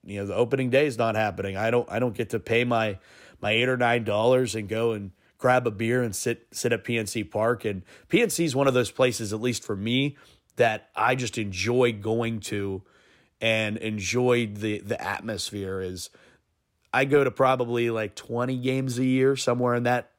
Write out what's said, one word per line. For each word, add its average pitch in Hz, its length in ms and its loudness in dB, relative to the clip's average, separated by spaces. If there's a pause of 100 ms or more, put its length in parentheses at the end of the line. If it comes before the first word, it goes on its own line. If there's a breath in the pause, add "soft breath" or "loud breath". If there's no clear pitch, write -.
you 101 140 -10
know, 101 80 -6
the 98 80 -6
opening 123 360 2
day 139 160 4
is 120 120 -4
not 113 160 0
happening. 98 420 -2
I 110 140 0
don't, 120 180 2
I 107 120 -4
don't 123 160 -2
get 110 140 -4
to 113 100 -4
pay 117 240 0
my, 113 340 0 (420 loud breath)
my 104 120 -2
eight 120 160 2
or 127 80 0
nine 120 260 2
dollars 110 540 2
and 104 120 -6
go 113 220 0
and 104 220 -6 (260 soft breath)
grab 127 300 4
a - 20 2
beer 113 320 0
and 110 140 -4
sit, - 340 -4
sit - 220 -2
at 107 100 -2
P 120 160 -2
N 107 80 -2
C 107 160 -6
Park. 110 420 -2
And 98 180 -4 (260 loud breath)
P 208 140 4
N 220 80 2
C 175 140 -2
is 131 120 -2
one 139 100 4
of 131 80 4
those 123 160 2
places, 117 420 0
at 107 80 -4
least 120 240 -2
for 104 120 -6
me, 127 400 -2 (400 soft breath)
that 110 400 2
I 117 180 4
just 127 240 -4
enjoy 113 540 0
going 113 480 -2
to 98 420 -6 (580 soft breath)
and 110 360 0
enjoy 113 720 0
the, 104 320 -4
the 101 220 -6
atmosphere. 98 800 -6
Is 92 300 -8 (840 soft breath)
I 135 120 2
go 139 180 4
to 131 80 4
probably, 120 600 2
like, 110 260 -4
twenty 123 420 -4
games 131 400 -2
a 131 60 2
year, 131 320 4
somewhere 123 400 0
in 120 80 0
that 123 340 0